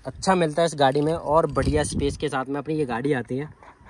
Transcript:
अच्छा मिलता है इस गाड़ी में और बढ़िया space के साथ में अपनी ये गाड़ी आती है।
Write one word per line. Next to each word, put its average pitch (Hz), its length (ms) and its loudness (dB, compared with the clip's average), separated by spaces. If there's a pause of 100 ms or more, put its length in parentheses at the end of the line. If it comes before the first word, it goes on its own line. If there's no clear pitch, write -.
अच्छा - 300 0
मिलता 160 260 2
है 170 40 4
इस 165 100 -2
गाड़ी 143 260 4
में 156 120 2
और 156 380 2
बढ़िया 135 340 2
space 139 320 -2
के 151 120 -4
साथ 131 160 -4
में 139 140 -4
अपनी 151 160 -4
ये 151 100 0
गाड़ी 123 280 -2
आती 123 240 -4
है। 151 120 -8 (400)